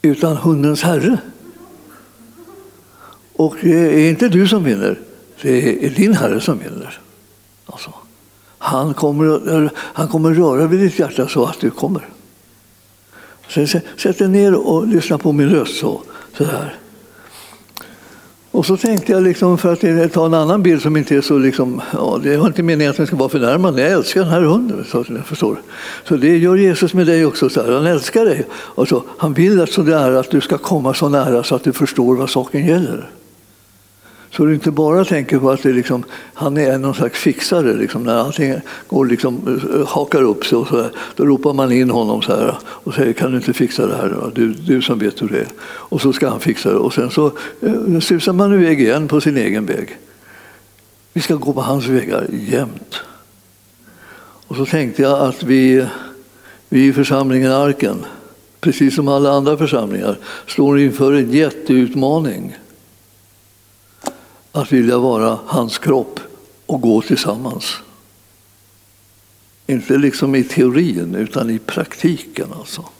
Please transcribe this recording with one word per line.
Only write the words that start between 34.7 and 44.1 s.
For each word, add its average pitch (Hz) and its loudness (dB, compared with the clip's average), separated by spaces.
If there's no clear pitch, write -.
bara 156 2
tänker 143 -2
på 131 2
att 135 -2
det 131 4
liksom, 123 0
han 147 -4
är 135 2
någon 135 -2
slags 120 -4
fixare, 143 0
liksom, 110 -4
när 117 0
allting 135 -2
går 135 0
liksom, 123 -2
eh, 147 0
hakar 143 0
upp 107 0
sig 120 2
och 117 0
så 120 0
här, 117 -4
då - 0
ropar 139 2
man 135 0
in 127 4
honom 110 0
så - -2
här 110 0
och - -10
säger: 123 0
"Kan 131 -2
du 127 -2
inte 120 -2
fixa 117 0
det - -4
här 98 -2
då? - -6